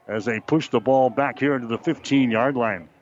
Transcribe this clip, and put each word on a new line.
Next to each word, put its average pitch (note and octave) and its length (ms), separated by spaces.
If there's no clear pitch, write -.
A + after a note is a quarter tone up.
as G#2 180
they A2+ 140
push D#3 300
the A#2+ 100
ball C3 320
back C#3 260
here C3+ 220
to A#2+ 80
the A2+ 100
fifteen-yard C3+ 760
line. G#2+ 340